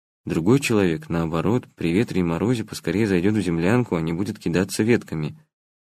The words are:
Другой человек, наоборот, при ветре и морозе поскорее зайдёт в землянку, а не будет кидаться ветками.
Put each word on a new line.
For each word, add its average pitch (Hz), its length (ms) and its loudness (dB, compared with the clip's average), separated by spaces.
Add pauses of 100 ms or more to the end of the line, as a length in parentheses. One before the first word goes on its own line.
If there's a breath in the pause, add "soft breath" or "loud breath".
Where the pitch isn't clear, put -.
(260)
Другой 85 340 2
человек, 92 480 0
наоборот, 82 640 0
при 85 180 -2
ветре 98 280 0
и 90 40 0
морозе 95 400 0
поскорее 95 420 -2
зайдёт 98 280 2
в 110 60 0
землянку, 90 560 0
а 82 60 -2
не 80 100 -2
будет 98 260 -4
кидаться 90 440 -2
ветками. 82 560 -2 (600)